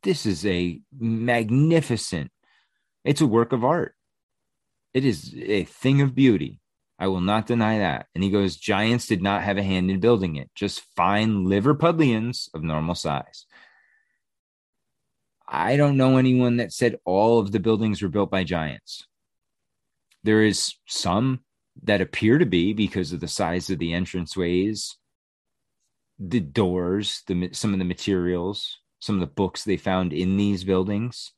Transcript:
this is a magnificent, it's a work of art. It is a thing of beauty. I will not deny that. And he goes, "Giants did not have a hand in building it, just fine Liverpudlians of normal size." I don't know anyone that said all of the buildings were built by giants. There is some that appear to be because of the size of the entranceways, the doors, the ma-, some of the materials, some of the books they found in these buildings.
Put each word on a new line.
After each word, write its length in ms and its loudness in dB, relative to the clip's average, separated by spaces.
this 220 -2
is 220 -2
a 340 -2
magnificent, 1300 0
it's 160 0
a 60 4
work 260 4
of 120 0
art. 300 0
It 100 0
is 320 -2
a 280 -2
thing 360 2
of 140 2
beauty. 460 2
I 100 -4
will 120 -2
not 260 0
deny 320 0
that. 360 -2
And 80 -2
he 80 2
goes, 260 0
"Giants 500 0
did 140 0
not 220 0
have 160 -2
a 40 -2
hand 280 0
in 80 -2
building 380 2
it, 180 -12
just 300 -6
fine 500 2
Liverpudlians 1080 0
of 80 -10
normal 320 -2
size." 520 -8
I 300 0
don't 200 4
know 200 6
anyone 420 4
that 140 -4
said 320 0
all 360 4
of 100 -2
the 100 0
buildings 400 0
were 80 -2
built 220 0
by 140 0
giants. 640 -6
There 200 4
is 320 0
some 540 -2
that 180 2
appear 380 2
to 80 4
be 260 2
because 400 -2
of 60 -8
the 100 -8
size 400 -4
of 120 -4
the 100 -4
entranceways, 1040 -2
the 200 -2
doors, 840 -2
the 80 -4
ma-, 180 -2
some 200 -4
of 80 -2
the 40 -2
materials, 960 -4
some 160 -4
of 40 0
the 140 -6
books 300 -4
they 120 0
found 360 -2
in 240 -2
these 260 0
buildings. 760 -2